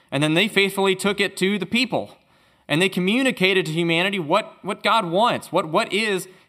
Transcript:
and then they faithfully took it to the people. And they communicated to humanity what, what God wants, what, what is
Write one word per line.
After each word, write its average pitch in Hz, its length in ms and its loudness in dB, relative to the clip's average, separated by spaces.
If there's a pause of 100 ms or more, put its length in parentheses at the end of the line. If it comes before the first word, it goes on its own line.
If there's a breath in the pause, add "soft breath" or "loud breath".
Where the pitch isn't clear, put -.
(120)
and 139 100 -2
then 156 120 2
they 196 140 2
faithfully 196 480 2
took 196 240 -2
it 190 180 -2
to 196 200 0
the 180 80 -4
people. 190 520 -4 (500 soft breath)
And 147 140 2
they 190 80 4
communicated 190 800 0
to 156 40 -6
humanity 175 480 0
what, 185 440 -2
what 185 200 -8
God 214 220 2
wants, 175 460 0
what, 160 160 0
what 190 240 -2
is 202 360 -2 (220 loud breath)